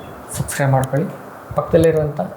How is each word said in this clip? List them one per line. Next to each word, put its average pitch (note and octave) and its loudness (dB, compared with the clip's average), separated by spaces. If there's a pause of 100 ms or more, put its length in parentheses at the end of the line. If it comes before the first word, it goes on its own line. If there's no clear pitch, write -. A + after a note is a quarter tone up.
(380)
ಸಬ್ಸ್ಕ್ರೈಬ್ - 0
ಮಾಡ್ಕೊಳ್ಳಿ. C#3 2 (480)
ಪಕ್ಕದಲ್ಲಿರುವಂಥ D#3 4 (160)